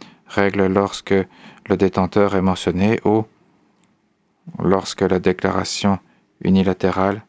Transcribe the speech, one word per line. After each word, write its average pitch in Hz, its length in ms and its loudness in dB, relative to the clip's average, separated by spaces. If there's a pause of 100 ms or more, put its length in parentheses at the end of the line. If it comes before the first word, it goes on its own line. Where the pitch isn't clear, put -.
(260)
règles 98 400 0
lorsque 98 480 0 (560)
le 95 80 2
détenteur 98 580 2
est 92 60 0
mentionné 92 640 0
ou 110 200 2 (1300)
lorsque 95 440 -2
la 92 180 2
déclaration 95 800 -2 (440)
unilatérale 95 840 0